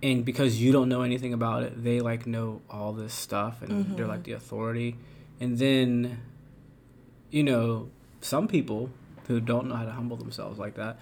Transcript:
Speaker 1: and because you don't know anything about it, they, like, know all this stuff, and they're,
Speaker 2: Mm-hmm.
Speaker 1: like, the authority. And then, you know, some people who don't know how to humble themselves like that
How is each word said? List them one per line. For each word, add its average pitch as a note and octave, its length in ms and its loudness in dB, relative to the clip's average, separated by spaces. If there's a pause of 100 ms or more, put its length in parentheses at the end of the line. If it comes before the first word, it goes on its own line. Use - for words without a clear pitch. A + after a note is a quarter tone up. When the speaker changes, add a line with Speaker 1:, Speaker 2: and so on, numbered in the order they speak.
Speaker 1:
and B2+ 220 4
because A#2+ 360 2
you B2+ 120 8
don't C3 160 6
know B2+ 140 2
anything B2 300 0
about A#2 300 0
it, A#2+ 220 -6
they, A#2+ 160 2
like, A#2 260 -2
know A2+ 420 -4
all G#2 240 -6
this A2 220 -8
stuff, A2+ 480 -4
and G2+ 80 -8 (260)
they're, A#2 100 -2
Speaker 2:
Mm-hmm. A2 40 -2
Speaker 1:
like, A2+ 140 -6
the A#2 80 -8
authority. A#2 640 -4 (420)
And B2 200 0
then, B2 600 4 (1120)
you D3 140 4
know, A#2 440 2 (320)
some E3+ 280 0
people B2 420 0 (380)
who A#2+ 100 2
don't A#2+ 300 0
know A#2+ 80 -4
how A2+ 80 -4
to A2 80 -6
humble A#2+ 240 -6
themselves A2+ 420 -10
like G#2 160 -8
that A2+ 280 -8